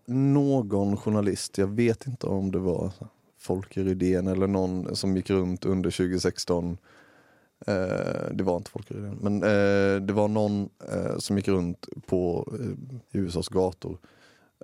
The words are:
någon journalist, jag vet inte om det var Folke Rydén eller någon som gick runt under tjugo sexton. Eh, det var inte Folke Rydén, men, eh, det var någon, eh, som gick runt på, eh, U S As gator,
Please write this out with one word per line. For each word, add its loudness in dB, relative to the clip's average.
någon 2
journalist, 0
jag 4
vet 0
inte -6
om 0
det 0
var 0
Folke -4
Rydén 2
eller 2
någon 0
som 0
gick -2
runt 0
under 0
tjugo 0
sexton. -2
Eh, -2
det -2
var 2
inte -8
Folke -12
Rydén, -10
men, 0
eh, 4
det -2
var 4
någon, 0
eh, -2
som 0
gick 0
runt 0
på, 0
eh, -6
U 0
S -4
As -2
gator, -2